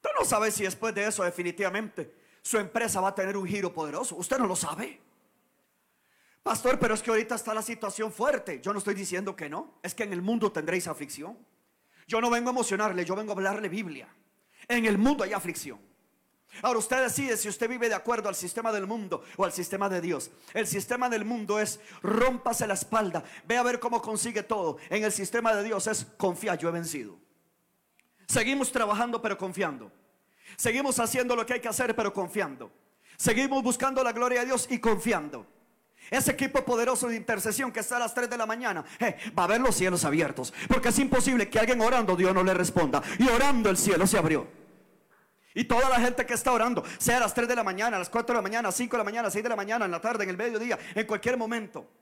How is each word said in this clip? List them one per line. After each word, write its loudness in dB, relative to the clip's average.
Tú -2
no 4
sabes 2
si -2
después -2
de 0
eso -2
definitivamente -4
su -2
empresa -2
va 2
a -6
tener -2
un -4
giro -2
poderoso. -6
Usted -2
no 2
lo 0
sabe. -6
"Pastor, 2
pero 2
es -2
que -6
ahorita 2
está -6
la -2
situación -6
fuerte". -2
Yo -4
no -2
estoy -2
diciendo -4
que -10
no. -10
Es -8
que -4
en -4
el -2
mundo 2
tendréis -2
aflicción. -10
Yo 0
no 2
vengo 2
a 0
emocionarle, 0
yo -2
vengo -6
a -2
hablarle -2
Biblia. -8
En 2
el 4
mundo 4
hay -2
aflicción. -8
Ahora 2
usted 2
decide 0
si -4
usted -2
vive 0
de 0
acuerdo -2
al -4
sistema -4
del -2
mundo -6
o 4
al -2
sistema -2
de 0
Dios. -4
El -2
sistema -2
del -2
mundo -2
es -2
rómpase 2
la 0
espalda, 0
ve 2
a 4
ver 2
cómo 0
consigue -2
todo. 0
En 0
el 2
sistema 0
de 2
Dios -2
es -2
confía, 0
yo -2
he 0
vencido. -6
Seguimos 0
trabajando 0
pero -2
confiando. -4
Seguimos 0
haciendo 0
lo 0
que -2
hay -2
que -4
hacer 0
pero 0
confiando. -4
Seguimos 2
buscando 0
la 2
gloria 2
de -2
Dios 0
y -2
confiando. 0
Ese 2
equipo 0
poderoso 2
de -2
intercesión -2
que -6
está -4
a 2
las -2
tres -2
de -4
la 0
mañana, -4
eh, 0
va 4
a 2
ver 4
los 4
cielos 2
abiertos, 0
porque 4
es 4
imposible 4
que 2
alguien 4
orando 4
Dios 4
no 6
le 4
responda, 2
y 6
orando 6
el 4
cielo 4
se 4
abrió. 2
Y 0
toda 4
la 6
gente 2
que -2
está 2
orando, 2
sea 2
a 4
las 2
tres 0
de 2
la 0
mañana, 0
a 0
las -6
cuatro 0
de 4
la 0
mañana, -2
a -2
cinco -2
de 2
la 2
mañana, -2
seis -2
de -2
la 2
mañana, -2
en -2
la -4
tarde, -2
en -4
el -4
mediodía, -2
en -2
cualquier -2
momento. -6